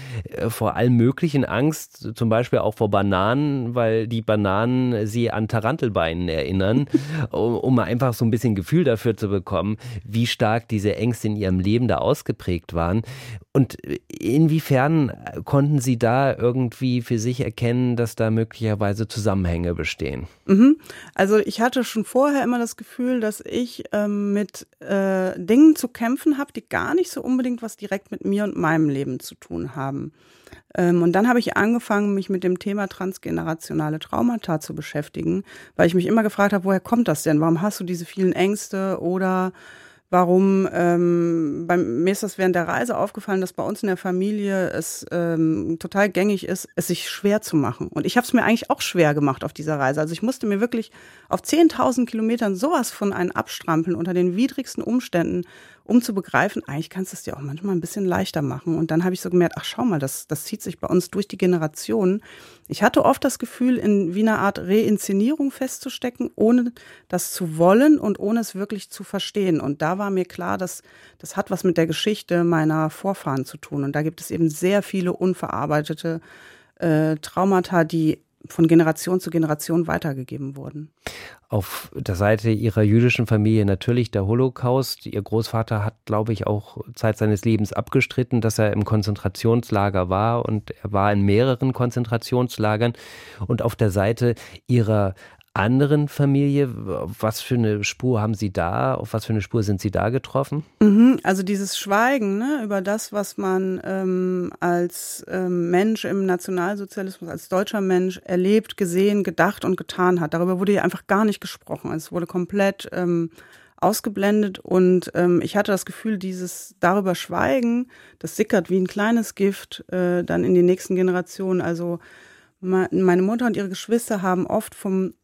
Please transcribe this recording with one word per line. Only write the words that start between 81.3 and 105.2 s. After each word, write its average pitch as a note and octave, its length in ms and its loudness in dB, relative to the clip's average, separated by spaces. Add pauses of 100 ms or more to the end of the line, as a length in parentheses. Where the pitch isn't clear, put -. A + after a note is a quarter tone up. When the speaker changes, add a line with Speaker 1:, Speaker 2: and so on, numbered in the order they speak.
Speaker 1:
Auf - 460 -4
der - 200 -4
Seite G#2+ 360 2
Ihrer A2 320 2
jüdischen A#2 440 4
Familie G#2+ 400 4
natürlich A#2 440 0
der G2 160 0
Holocaust. B2 800 0
Ihr G#2+ 140 -6
Großvater A2 640 -2
hat, A2 100 -6 (120)
glaube A2 260 0
ich, - 140 -4
auch - 320 -4 (160)
Zeit A2 240 0
seines G#2+ 260 2
Lebens A2 280 2
abgestritten, - 680 0
dass A2 180 0
er G#2+ 140 2
im G#2+ 120 0
Konzentrationslager G2+ 1200 0
war. A2+ 380 0
Und G#2+ 260 -4 (100)
er G#2 100 -8
war G2+ 200 4
in G2+ 100 2
mehreren B2 500 4
Konzentrationslagern. A#2 1200 0 (520)
Und A#2+ 160 0
auf A2+ 140 -2
der G#2+ 140 2
Seite A2+ 440 2 (320)
Ihrer G#2+ 480 2 (400)
anderen C#3 540 2
Familie, C#3 640 2
was G#2+ 720 -4
für B2+ 140 -2
eine G#2+ 280 2
Spur B2 380 -2
haben A2 100 0
Sie G2+ 200 -4
da, A2 420 0
auf - 180 -8
was A2 140 -4
für A2 80 0
eine G#2 80 0
Spur A#2 200 0
sind G2 200 0
Sie G2+ 80 -2
da F#2 180 0
getroffen? C3+ 560 -4 (160)
Speaker 2:
Mhm, A3 440 8
also F#3+ 180 0
dieses G3 340 -4
Schweigen, G#3 640 2
ne, C4+ 260 -2
über G3+ 160 -2
das, G3+ 320 -4
was G3+ 240 -6
man, F#3+ 480 0
ähm, F#3 760 -2
als, F3 680 -2